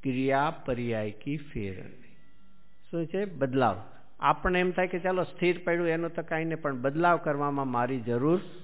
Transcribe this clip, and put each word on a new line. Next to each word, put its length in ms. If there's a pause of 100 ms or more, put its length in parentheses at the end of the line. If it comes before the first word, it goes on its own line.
ક્રિયા 500 (120)
પર્યાય 460
કી 260
ફેરણી. 760 (760)
શું 180
છે? 180
બદલાવ. 560 (380)
આપણને 400
એમ 120
થાય 160
કે 120
ચાલો 240
સ્થિર 400
પડ્યું 240
એનું 260
તો 80
કાંઈ 240
નહીં, 160
પણ 200
બદલાવ 360
કરવામાં 500
મારી 320
જરૂર 420 (220)